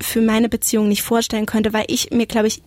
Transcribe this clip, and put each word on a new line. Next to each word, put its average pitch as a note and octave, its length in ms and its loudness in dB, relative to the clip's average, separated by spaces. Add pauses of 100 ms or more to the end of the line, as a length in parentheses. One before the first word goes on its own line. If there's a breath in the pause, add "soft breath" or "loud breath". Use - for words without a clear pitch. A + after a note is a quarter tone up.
für - 200 -2
meine A3 280 4
Beziehung G#3+ 400 0
nicht G3+ 120 0
vorstellen A3+ 440 -2
könnte, A3 260 0
weil G#3+ 160 -2
ich - 240 -4
mir, A#3 140 2
glaub A3 180 0
ich, A3 240 -2